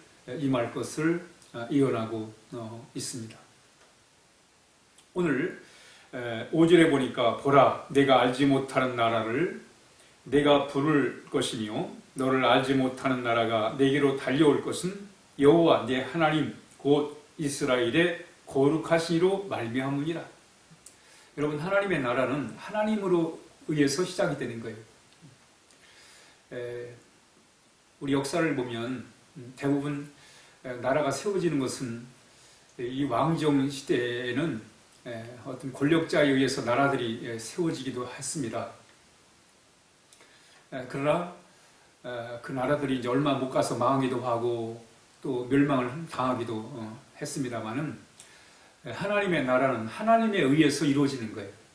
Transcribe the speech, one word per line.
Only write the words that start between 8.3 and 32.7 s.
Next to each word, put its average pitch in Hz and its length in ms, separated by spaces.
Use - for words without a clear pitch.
못하는 131 480
나라를 117 680
내가 143 420
부를 139 640
것이며 123 580
너를 131 280
알지 135 300
못하는 131 480
나라가 113 560
내게로 135 400
달려올 143 460
것은 180 440
여호와 147 480
내 127 160
하나님 151 540
곧 147 440
이스라엘의 139 880
거룩하신 160 680
이로 190 320
말미암으니라." 139 760
여러분, 147 220
하나님의 190 420
나라는 123 560
하나님으로 196 840
의해서 147 360
시작이 165 340
되는 117 220
거예요. 110 180
에, 120 420
우리 139 140
역사를 147 420
보면, 120 500
음, 123 180
대부분, 143 560
에, 127 120
나라가 139 340
세워지는 170 480
것은 120 440